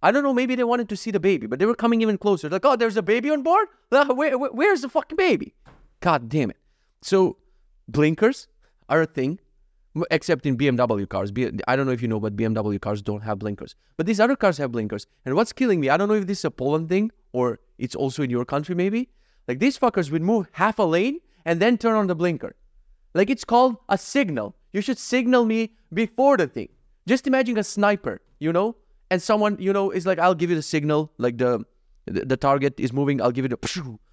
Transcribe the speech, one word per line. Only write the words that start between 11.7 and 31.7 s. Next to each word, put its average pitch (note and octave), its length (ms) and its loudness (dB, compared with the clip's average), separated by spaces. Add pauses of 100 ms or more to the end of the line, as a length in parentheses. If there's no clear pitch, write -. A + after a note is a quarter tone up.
don't C3+ 100 0
know C3 60 0
if A#2 100 -4
you A#2+ 60 -2
know, A2 100 -2
but G#2 160 -4
B G#2+ 100 -2
M A2+ 100 0
W G#2 260 -2
cars G#2 200 -4
don't G#2 220 -6
have G#2+ 160 -6
blinkers. G#2 380 -8 (200)
But D#3+ 100 -2
these G#3 120 0
other A#3+ 160 4
cars F#3 240 0
have C3+ 140 -4
blinkers. G#2+ 340 -6 (180)
And C3 120 -2
what's A3+ 160 0
killing A3+ 260 0
me, C#3 100 0
I C#3+ 80 4
don't G3+ 120 0
know G#3+ 60 2
if G3+ 120 0
this F#3+ 120 -4
is - 80 -14
a D3+ 40 -2
Poland D3+ 380 -4
thing G3+ 240 0 (200)
or B2 280 -2 (180)
it's B2 160 -8
also C3+ 300 -2
in B2+ 60 -4
your A#2+ 140 -2
country D3+ 300 -6
maybe. G3 340 -2 (380)
Like, B2+ 140 -4
these C4 180 2
fuckers G3 320 0
would D#3+ 120 -2
move G3 280 0
half G#3+ 300 0
a G#3+ 40 4
lane G3 360 0 (240)
and E3+ 160 0
then A3+ 180 4
turn A3+ 160 0
on G#3+ 140 2
the F3+ 80 0
blinker. E3 400 -4 (580)
Like, G3 160 2
it's C4 140 -2
called A#3+ 320 4 (120)
a G3 100 0
signal. D3 580 -2 (160)
You G3 80 -2
should A3+ 180 -2
signal B3 460 2
me A3 300 0 (200)
before B3 420 2
the E3+ 120 2
thing. A2+ 220 -8 (360)
Just B3+ 220 0
imagine B3 300 0
a G#3+ 40 -2
sniper, G3+ 580 -2 (200)
you D#3 120 -2
know? G3+ 220 0 (360)
And F#3 100 0
someone, G#3 400 2
you F#3+ 140 0
know, G3 160 0
is F3 160 -4
like, F#3 120 0
"I'll F3+ 160 4
give E3+ 140 -2
you F3 80 2
the D#3 60 -4
signal, D3+ 560 -2
like, B2 180 -2
the, A#2+ 260 0 (440)